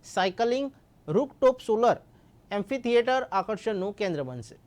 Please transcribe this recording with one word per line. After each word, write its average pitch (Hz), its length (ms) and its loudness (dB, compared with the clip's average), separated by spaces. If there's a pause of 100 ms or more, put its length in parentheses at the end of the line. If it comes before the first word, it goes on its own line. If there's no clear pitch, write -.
(140)
સાયકલિંગ, 233 540 0 (400)
રૂફટોપ 262 540 2
સોલર, 220 360 2 (540)
એમ્ફીથિયેટર 240 720 0 (100)
આકર્ષણનું 196 640 -2
કેન્દ્ર 175 300 -4
બનશે. 127 440 -12